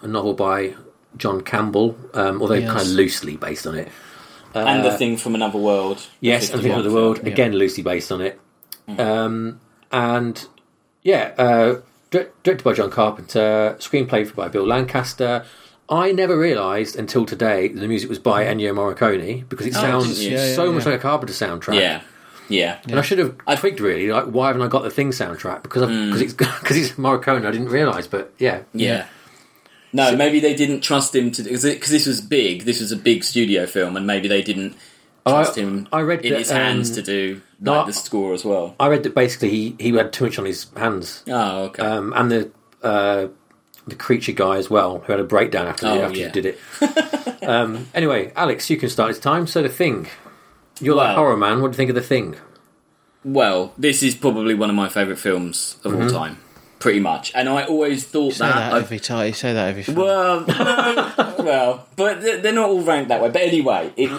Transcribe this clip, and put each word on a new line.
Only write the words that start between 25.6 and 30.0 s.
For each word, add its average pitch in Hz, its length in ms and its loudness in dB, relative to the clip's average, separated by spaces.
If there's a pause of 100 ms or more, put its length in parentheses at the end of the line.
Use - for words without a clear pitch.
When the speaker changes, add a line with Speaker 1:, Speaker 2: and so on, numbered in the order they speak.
Speaker 1:
Because - 200 0
I've, 120 60 2
Speaker 3:
Mm. 107 240 0
Speaker 1:
'cause 101 80 0
it's, - 120 -2
<laughs> - 20 -12
'cause - 420 0
it's 147 160 0
Morricone, 131 540 0
I 107 40 -2
didn't 120 200 -4
realise, 123 360 0
but - 320 -6
yeah. 90 220 0 (140)
Speaker 3:
Yeah. 110 140 0
Speaker 2:
Yeah. 117 160 -2 (920)
Speaker 3:
No, 131 160 4